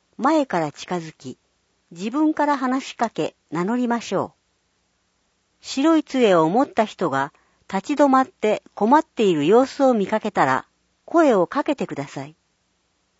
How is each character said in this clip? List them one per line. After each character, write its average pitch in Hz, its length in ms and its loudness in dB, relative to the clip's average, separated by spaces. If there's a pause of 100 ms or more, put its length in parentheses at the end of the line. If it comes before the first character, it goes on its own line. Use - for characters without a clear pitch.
(180)
前 294 260 0
か 175 160 -4
ら 151 120 -4
近 - 240 -10
づ 160 200 -10
き、 - 220 -16 (520)
自 185 200 -10
分 311 240 0
か 294 100 -2
ら 285 140 0
話 262 300 -4
し - 100 -16
か 226 100 -2
け、 - 260 -6 (160)
名 170 140 -4
乗 226 120 -2
り 247 120 -2
ま 240 140 -4
し - 120 -8
ょ 135 200 -4 (1300)
う。 - 20 -20
白 311 320 0
い 302 80 0
杖 233 300 2
を 160 160 4
持 247 140 2
っ - 40 -4
た 220 160 -2
人 180 240 -6
が 135 240 -4 (380)
立 269 260 -4
ち - 20 -6
止 285 100 4
ま 262 140 4
っ 262 40 0
て - 360 -4 (120)
困 240 240 4
っ 330 60 2
て - 200 -4
い 185 100 2
る 147 120 0
様 233 200 4
子 - 180 -2
を 262 80 4
見 202 140 0
か 214 140 -4
け 208 100 -8
た 165 160 2
ら、 131 200 -2 (380)
声 302 300 2
を 180 120 4
か 285 180 -4
け 294 120 -4
て 180 100 -8
く 156 80 -12
だ 143 140 -8
さ 135 160 -12
い。 151 100 -18 (840)